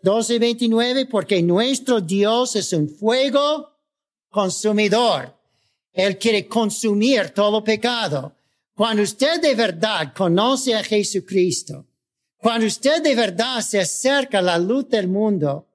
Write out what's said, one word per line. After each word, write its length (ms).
doce 360
veintinueve, 680
"Porque 360
nuestro 600
Dios 520
es 200
un 120
fuego 840
consumidor". 1040
Él 280
quiere 280
consumir 840
todo 340
pecado. 720
Cuando 280
usted 380
de 140
verdad 600
conoce 600
a 100
Jesucristo, 1000
cuando 300
usted 360
de 120
verdad 480
se 180
acerca 600
a 20
la 160
luz 320
del 180
mundo 680